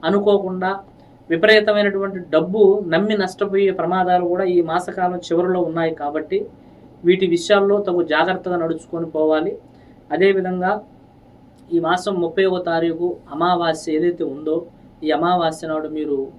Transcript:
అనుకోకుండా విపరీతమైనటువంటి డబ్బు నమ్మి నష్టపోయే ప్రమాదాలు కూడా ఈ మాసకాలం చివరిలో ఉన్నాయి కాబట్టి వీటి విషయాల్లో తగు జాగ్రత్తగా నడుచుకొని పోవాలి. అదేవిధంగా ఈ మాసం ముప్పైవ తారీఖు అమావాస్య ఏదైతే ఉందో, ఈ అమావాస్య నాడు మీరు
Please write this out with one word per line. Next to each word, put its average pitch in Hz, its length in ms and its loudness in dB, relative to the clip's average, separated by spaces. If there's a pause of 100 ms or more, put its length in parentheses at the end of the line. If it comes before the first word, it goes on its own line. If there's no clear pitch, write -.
అనుకోకుండా 190 680 0 (600)
విపరీతమైనటువంటి 202 880 2 (160)
డబ్బు 180 260 2 (320)
నమ్మి 208 300 2
నష్టపోయే 196 580 0
ప్రమాదాలు 180 520 2
కూడా 185 120 0 (120)
ఈ - 20 6 (100)
మాసకాలం 180 580 -2
చివరిలో 180 420 0
ఉన్నాయి 160 240 -2 (100)
కాబట్టి 156 360 -4 (680)
వీటి 190 280 4
విషయాల్లో 202 420 2 (100)
తగు 175 160 0 (100)
జాగ్రత్తగా 175 500 0
నడుచుకొని 165 540 -6
పోవాలి. 156 360 0 (600)
అదేవిధంగా 185 580 0 (1000)
ఈ 170 120 4
మాసం 180 360 0
ముప్పైవ 185 360 0 (120)
తారీఖు 165 360 -2 (280)
అమావాస్య 165 640 0
ఏదైతే 170 260 -2 (100)
ఉందో, 156 220 -4 (500)
ఈ - 100 -2
అమావాస్య 165 540 -2
నాడు 156 260 -4
మీరు 147 220 -2 (200)